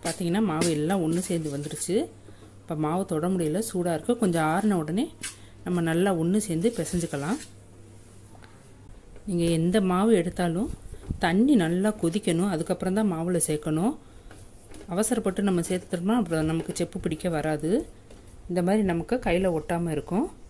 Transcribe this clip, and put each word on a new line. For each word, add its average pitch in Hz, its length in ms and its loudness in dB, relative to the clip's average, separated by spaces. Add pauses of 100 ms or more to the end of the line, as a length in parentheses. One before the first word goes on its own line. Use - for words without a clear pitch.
பார்த்தீங்கன்னா, 175 460 0
மாவு 165 280 2
எல்லாம் 175 280 2
ஒண்ணு 165 220 2
சேர்ந்து 160 280 -2
வந்துருச்சு. 151 400 -4 (640)
இப்ப 165 220 -6
மாவு 170 180 0 (100)
தொட 160 200 0
முடியல, 170 280 0 (100)
சூடா 175 260 0
இருக்கு. 190 260 0
கொஞ்சம் 165 300 4
ஆறுன 202 300 2
உடனே 170 220 0 (600)
நம்ம 180 240 0
நல்லா 175 200 4 (120)
ஒண்ணு 180 240 2
சேர்ந்து 175 320 0
பிசைஞ்சுக்கலாம். 170 600 -2 (1900)
நீங்க 175 180 0 (140)
எந்த 175 180 4 (140)
மாவு 196 300 4
எடுத்தாலும் 180 500 0 (540)
தண்ணி 208 300 6 (100)
நல்லா 180 260 2 (120)
கொதிக்கணும், 175 520 2
அதுக்கப்புறம் 180 440 -2
தான் 214 160 2
மாவுல 165 340 0
சேர்க்கணும். 156 460 0 (1000)
அவசரப்பட்டு 202 560 0
நம்ம 180 200 4
சேர்த்துட்டோம்னா 180 520 0
அப்புறம் 165 320 0
நமக்கு 165 280 -2
செப்பு 175 240 -4
பிடிக்க 160 320 -2
வராது. 151 340 0 (800)
இந்த 180 160 0
மாதிரி 208 240 4
நமக்கு 165 240 0 (120)
கையில 185 320 2
ஒட்டாம 170 380 -2
இருக்கும். 185 300 0 (240)